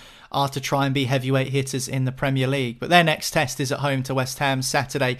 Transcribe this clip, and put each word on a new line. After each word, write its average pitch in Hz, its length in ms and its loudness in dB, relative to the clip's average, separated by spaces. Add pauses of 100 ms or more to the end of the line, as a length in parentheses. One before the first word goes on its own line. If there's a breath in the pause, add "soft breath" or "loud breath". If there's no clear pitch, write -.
(320 loud breath)
are 139 180 0
to 135 100 -6
try 139 260 0
and 135 80 2
be 135 120 0
heavyweight 131 440 0
hitters 131 380 -2
in 135 180 -2
the 127 60 0
Premier 131 360 0
League. 131 320 -2
But 123 100 -4
their 175 140 6
next - 280 -2
test 147 280 0
is 135 120 -2
at 131 80 -2
home 135 240 0
to 131 100 -4
West 131 260 -2
Ham 135 220 0
Saturday, 127 580 0